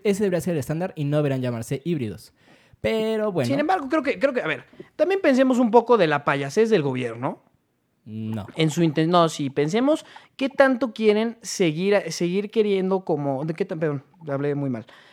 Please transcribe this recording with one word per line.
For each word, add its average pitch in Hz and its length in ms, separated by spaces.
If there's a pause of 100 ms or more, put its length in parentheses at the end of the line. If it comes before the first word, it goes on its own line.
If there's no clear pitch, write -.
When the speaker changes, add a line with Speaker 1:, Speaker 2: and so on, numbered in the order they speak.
Speaker 1:
ese 202 180
debería 180 160
ser 175 140
el 156 60
estándar 160 360
y 156 80
no 143 140
deberían 139 240
llamarse 120 420
híbridos. 127 480 (480)
Pero 220 540
bueno. 139 160
Speaker 2:
Sin 277 100
embargo, 302 300
creo 311 120
que, 254 160
creo 262 160
que, 240 80
a 156 60
ver, 143 160 (320)
también 359 260
pensemos 262 380
un 247 100
poco 233 280
de 180 100
la 151 160
payasez 143 460
del 208 120
gobierno. 127 600 (640)
Speaker 1:
No. 110 500
Speaker 2:
En 160 140
su 160 120
inten-, 160 280
no, 175 180
sí, 151 220
pensemos 220 560 (320)
qué 269 100
tanto 262 460
quieren 220 480
seguir 180 540
a-, 170 160
seguir 180 380
queriendo 190 540
como, 143 400
de 160 100
qué 190 120
tan, 180 140
perdón, 147 240 (260)
hablé 143 260
muy 143 140
mal. 113 160 (280)